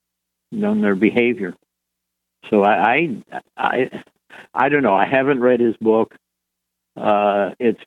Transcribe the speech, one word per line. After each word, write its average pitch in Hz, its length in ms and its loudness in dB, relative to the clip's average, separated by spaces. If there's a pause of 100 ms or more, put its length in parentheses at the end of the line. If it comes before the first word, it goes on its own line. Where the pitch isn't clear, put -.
(520)
known 107 300 -2
their 101 140 0
behavior. 107 600 0 (920)
So 104 140 2
I, 110 540 0 (140)
I, 65 100 -14 (160)
I, - 460 -4 (500)
I 135 160 0
don't 147 140 0
know. 104 100 2
I 98 140 2
haven't 135 320 0
read 123 200 2
his 120 180 0
book. 110 380 0 (800)
Uh, 104 640 0
it's 117 280 -2